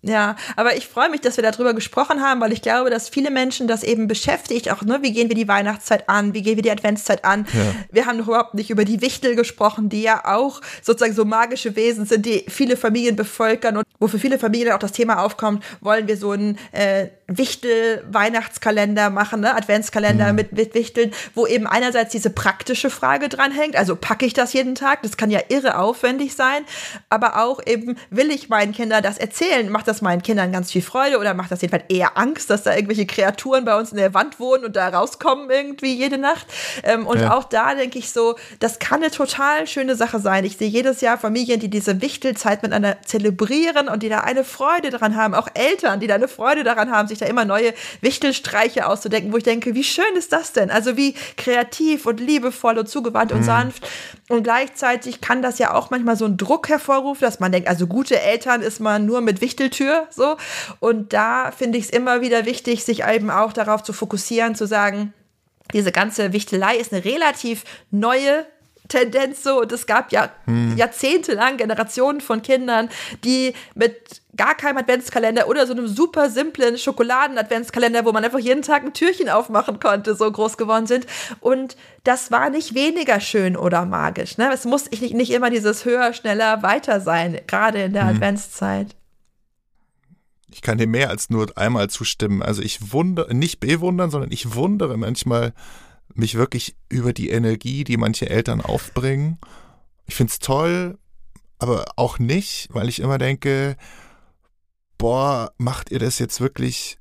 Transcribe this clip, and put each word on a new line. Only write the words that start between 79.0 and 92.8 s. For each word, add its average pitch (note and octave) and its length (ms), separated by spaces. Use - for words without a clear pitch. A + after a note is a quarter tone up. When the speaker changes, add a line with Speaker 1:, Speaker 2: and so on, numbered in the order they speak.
Speaker 1:
aufmachen G#3 520
konnte, G#3 340
so G#3+ 160
groß G#3+ 260
geworden A3 300
sind. B3 180
Und C4 340
das B3 260
war B3+ 180
nicht C#4 240
weniger C#4 460
schön F#3 380
oder F3 280
magisch, E3+ 520
ne? B3 160
Es B3+ 100
muss C4+ 260
nicht, A#3 240
nicht A#3+ 180
immer A#3+ 180
dieses G#3+ 340
höher, A#3+ 300
schneller, A3 500
weiter G3+ 380
sein, E3+ 460
gerade G#3+ 360
in F#3+ 80
der G3+ 140
Speaker 2:
Mhm. G#3+ 60
Speaker 1:
Adventszeit. G3+ 840
Speaker 2:
Ich - 100
kann A2+ 160
dir A2+ 100
mehr A#2+ 220
als G#2 200
nur A2 180
einmal G#2 320
zustimmen. G2+ 520
Also G2+ 200
ich G2+ 320